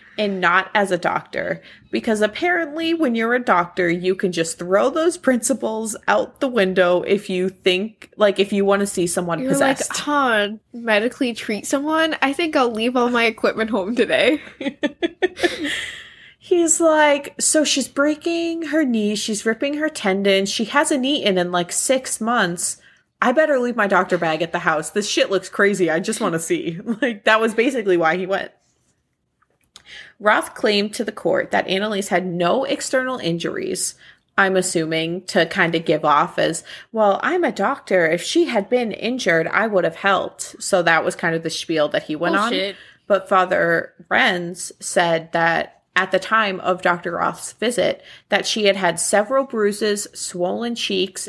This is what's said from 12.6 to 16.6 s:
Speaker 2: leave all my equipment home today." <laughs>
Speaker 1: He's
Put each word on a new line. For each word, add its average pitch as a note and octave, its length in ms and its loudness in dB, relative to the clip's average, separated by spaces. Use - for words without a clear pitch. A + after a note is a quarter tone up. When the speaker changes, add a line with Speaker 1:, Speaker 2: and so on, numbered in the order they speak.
Speaker 2:
leave A#3 260 -2
all B3 140 2
my A#3 140 2
equipment A3 460 0
home G#3+ 260 -2
today." A3 440 2
<laughs> C4+ 200 -6
Speaker 1:
He's E4+ 380 2